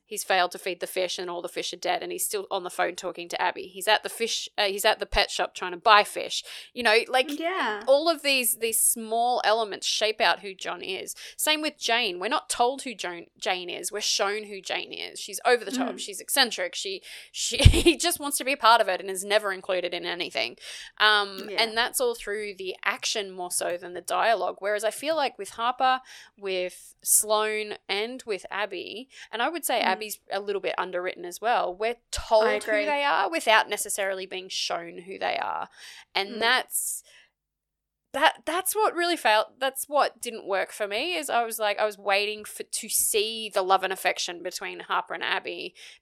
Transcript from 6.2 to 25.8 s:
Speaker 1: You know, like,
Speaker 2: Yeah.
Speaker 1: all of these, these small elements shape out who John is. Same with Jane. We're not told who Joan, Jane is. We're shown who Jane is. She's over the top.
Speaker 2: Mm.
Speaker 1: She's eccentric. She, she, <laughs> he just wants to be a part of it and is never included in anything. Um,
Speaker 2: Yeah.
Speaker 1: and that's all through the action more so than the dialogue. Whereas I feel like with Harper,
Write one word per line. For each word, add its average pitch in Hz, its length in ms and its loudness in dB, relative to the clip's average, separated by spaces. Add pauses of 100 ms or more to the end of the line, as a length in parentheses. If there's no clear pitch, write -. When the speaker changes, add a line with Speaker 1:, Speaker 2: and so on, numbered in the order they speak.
Speaker 1:
You 240 100 -2
know, 226 240 8
like, 262 280 2
Speaker 2:
Yeah. 311 520 -2
Speaker 1:
all 294 200 8
of 302 140 2
these, 262 360 2
these 226 220 0
small 233 640 2
elements 214 400 2
shape 214 360 0
out 185 200 4
who 196 140 -10
John 180 260 -8
is. - 360 -8 (200)
Same 302 240 2
with 302 160 -4
Jane. 226 440 0
We're 190 80 -2
not 294 200 -2
told 247 340 0
who 240 120 -8
Joan, 175 320 -10 (100)
Jane 180 320 -4
is. 175 220 -8
We're 208 100 -6
shown 208 440 0
who 202 160 -12
Jane - 320 -6
is. - 260 -10
She's 196 260 -10
over 240 200 2
the 190 80 -6
top. 247 240 -2
Speaker 2:
Mm. - 20 -12
Speaker 1:
She's 202 220 -10
eccentric. 202 560 0
She, 196 260 -6 (300)
she, - 240 -4
<laughs> - 20 0
he 311 380 8
just 339 240 0
wants 269 180 -4
to 269 60 -4
be 262 80 -2
a 285 40 0
part 233 240 8
of 196 80 2
it 180 120 0
and 196 100 -8
is 190 140 -6
never 202 260 2
included 185 420 -2
in 170 140 -6
anything. 165 500 -4 (420)
Um, 202 520 4
Speaker 2:
Yeah. 196 140 0
Speaker 1:
and 220 120 -2
that's 240 240 0
all 240 140 2
through 208 440 -6
the 185 260 -8
action 202 480 -2
more 180 180 -8
so 175 260 -2
than 175 180 -14
the 180 80 -8
dialogue. 185 580 2
Whereas 208 240 -2
I 214 80 0
feel 311 240 -4
like 277 200 -2
with - 140 -12
Harper, 254 500 0 (380)